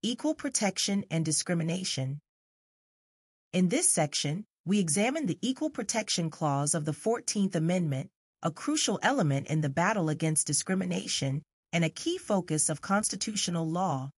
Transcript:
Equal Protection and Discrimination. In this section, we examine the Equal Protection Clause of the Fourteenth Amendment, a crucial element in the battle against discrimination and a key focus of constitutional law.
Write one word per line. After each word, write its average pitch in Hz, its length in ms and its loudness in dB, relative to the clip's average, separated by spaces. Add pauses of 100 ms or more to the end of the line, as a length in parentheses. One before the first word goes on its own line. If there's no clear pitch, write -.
Equal 277 320 0
Protection 202 760 0
and 165 140 2
Discrimination. 160 960 0 (1300)
In 180 180 4
this 311 220 2
section, 151 520 0 (200)
we 202 140 2
examine 208 480 2
the 160 160 0
Equal 262 260 -2
Protection 208 640 -2
Clause 143 460 0
of 156 80 -2
the 156 80 -2
Fourteenth 208 640 0
Amendment, 160 520 0 (320)
a 165 120 -2
crucial 294 500 0
element 170 460 2
in 156 140 0
the 147 60 0
battle 170 400 2
against 156 380 0
discrimination 170 960 -2 (300)
and 170 120 2
a 156 60 0
key 349 280 -4
focus 180 500 0
of 151 120 -2
constitutional 196 880 -2
law. 160 500 -2